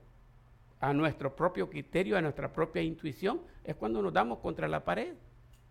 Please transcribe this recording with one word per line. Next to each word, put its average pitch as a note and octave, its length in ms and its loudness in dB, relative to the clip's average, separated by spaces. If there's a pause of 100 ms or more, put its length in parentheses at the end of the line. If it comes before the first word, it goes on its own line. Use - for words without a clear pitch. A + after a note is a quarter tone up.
(800)
a C3+ 140 2
nuestro C#3+ 420 2
propio F3+ 360 0
criterio, F#3 480 0
a - 20 4
nuestra D3 320 -2
propia E3 300 0
intuición, E3 580 -2 (240)
es D#3 120 -4
cuando G#3+ 260 0
nos F#3 100 0
damos G#3+ 280 2
contra D#3+ 280 -2
la D3+ 160 0
pared. A3+ 300 0 (560)